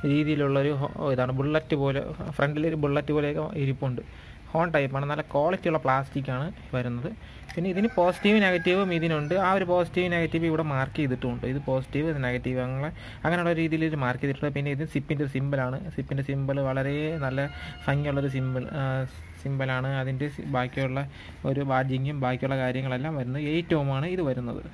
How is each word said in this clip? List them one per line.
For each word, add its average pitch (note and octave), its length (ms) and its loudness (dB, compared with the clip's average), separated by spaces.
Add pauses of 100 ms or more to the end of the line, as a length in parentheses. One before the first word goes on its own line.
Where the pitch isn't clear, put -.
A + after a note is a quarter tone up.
(100)
രീതിയിലുള്ളൊരു C#3+ 600 4 (100)
ഹോ-, C#3 140 -2 (200)
ഇതാണ്. B2+ 240 2
ബുള്ളറ്റ് D3+ 440 2
പോലെ, C#3 180 2 (360)
ഫ്രണ്ടിൽ D3 340 2
ഒരു D#3+ 140 -2
ബുള്ളറ്റ് C#3+ 320 2
പോലെയൊക്കെ D3 280 0 (180)
ഇരിപ്പുണ്ട്. C3+ 380 0 (520)
ഹോൺ E3 220 2
ടൈപ്പാണ്, C#3 360 0
നല്ല D3+ 120 -2 (100)
ക്വാളിറ്റിയുള്ള D#3+ 520 2
പ്ലാസ്റ്റിക്കാണ് C3+ 640 0 (300)
വരുന്നത്. B2 340 -4 (420)
പിന്നെ F3 220 -2
ഇതിന് G#3 140 2 (100)
positive F#3 480 6
നെഗറ്റീവും F3+ 500 4
ഇതിനുണ്ട്. D#3+ 380 0 (120)
ആ F3+ 120 4
ഒരു F#3+ 140 2
positive F3+ 440 2
negative E3 340 2
ഇവിടെ D#3+ 140 2 (100)
mark C3 260 0
ചെയ്തിട്ടുമുണ്ട്. B2 520 0
ഇത് C#3 160 -2
positive, C3+ 440 0
ഇത് D3 140 -2
നെഗറ്റീവ്, B2+ 400 -2
അങ്ങനെ, C3+ 240 -4 (340)
അങ്ങനെയുള്ള E3+ 360 2
രീതിയിൽ D#3+ 300 2
ഇത് D3+ 160 -2
mark B2+ 180 0
ചെയ്തിട്ടുണ്ട്. C#3 340 -2
പിന്നെ C#3+ 180 -2
ഇത് D3+ 80 -2 (120)
സിപ്പിൻ്റെ C#3+ 300 0 (100)
സിമ്പിളാണ്. C3+ 420 0 (180)
സിപ്പിൻ്റെ C#3 320 -2
symbol C#3 300 0 (100)
വളരെ C3+ 300 0 (280)
നല്ല C3+ 220 0 (380)
ഭംഗിയുള്ളൊരു C#3 500 2
symbol, C3 280 0 (180)
ആ, - 20 0 (580)
സിമ്പിളാണ്. C3+ 480 0 (120)
അതിൻ്റെ C3 340 -2
സി-, - 100 -8 (100)
ബാക്കിയുള്ള C3 440 0 (500)
ഒരു C#3 220 0
ബാഡ്ജിങ്ങും C3 540 2
ബാക്കിയുള്ള C3 400 0
കാര്യങ്ങളെല്ലാം C3 540 -2
വരുന്നത് C3 240 -4 (100)
എയ്റ്റ് F3 260 2
ഓമാണ് C#3 340 0
ഇത് F#3 160 0
വരുന്നത്. A#2+ 320 -4 (100)